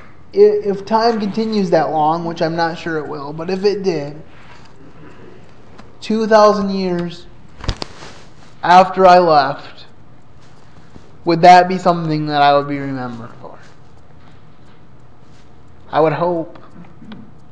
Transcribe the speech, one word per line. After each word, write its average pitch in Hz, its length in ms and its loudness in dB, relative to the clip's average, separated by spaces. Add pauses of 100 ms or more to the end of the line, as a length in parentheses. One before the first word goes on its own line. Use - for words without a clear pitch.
(340)
i-, - 20 -8
if 202 480 2
time 226 340 0
continues 208 520 -4
that 156 200 0
long, 156 360 -2
which 170 160 -6
I'm 160 120 -4
not 165 220 -4
sure 165 220 -8
it 143 100 -10
will, 143 240 -12
but 160 160 -12
if 190 160 -4
it 202 180 0
did, 151 380 -6 (1800)
two 220 240 -4
thousand 208 420 4
years 180 560 -6 (1400)
after 185 440 4
I 180 120 8
left, 147 680 0 (1400)
would 170 160 0
that 180 300 8
be 190 80 -4
something 165 480 -2
that 147 160 0
I 143 120 6
would 143 140 0
be 143 100 -6
remembered 123 520 -10 (100)
for? - 180 -20 (2250)
I 139 100 -2
would 156 120 2
hope, 165 460 -6 (920)